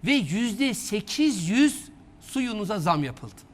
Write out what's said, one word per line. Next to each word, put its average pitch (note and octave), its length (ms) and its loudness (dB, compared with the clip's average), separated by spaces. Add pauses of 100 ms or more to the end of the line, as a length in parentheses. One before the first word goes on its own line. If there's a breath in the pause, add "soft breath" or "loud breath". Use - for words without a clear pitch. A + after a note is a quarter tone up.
Ve B3 80 2
yüzde A3+ 600 0
sekiz G#3 720 -2
yüz C4 400 2 (320)
suyunuza G#3+ 580 -4
zam D#3 260 2
yapıldı. B2 360 -12 (140)